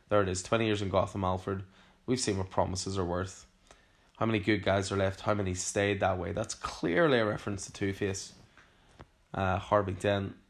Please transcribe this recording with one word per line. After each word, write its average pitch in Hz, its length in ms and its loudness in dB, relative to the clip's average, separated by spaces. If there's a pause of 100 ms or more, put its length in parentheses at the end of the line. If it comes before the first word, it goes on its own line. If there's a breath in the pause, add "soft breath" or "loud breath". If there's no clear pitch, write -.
There 104 140 4
it 95 40 0
is, 92 140 -2
"Twenty 113 240 2
years 104 160 0
in 98 80 -4
Gotham, 95 340 0
Alfred. 95 380 -2 (460 soft breath)
We've 127 120 0
seen 98 200 0
what 95 100 -4
promises 92 480 -2
are 95 80 0
worth. 90 400 -4 (720 soft breath)
How 113 80 -2
many 113 140 2
good 101 240 2
guys 98 280 2
are 98 60 0
left? 95 240 0
How 107 140 0
many 95 180 -2
stayed 101 460 0
that 95 180 2
way?" 90 140 -4
That's 101 240 -4
clearly 165 640 2
a 110 60 2
reference 104 420 -4
to - 40 -16
Two-Face. 98 640 -4 (1000 loud breath)
Uh, 92 280 0
Harvey 101 320 2
Dent. 98 440 -2 (140)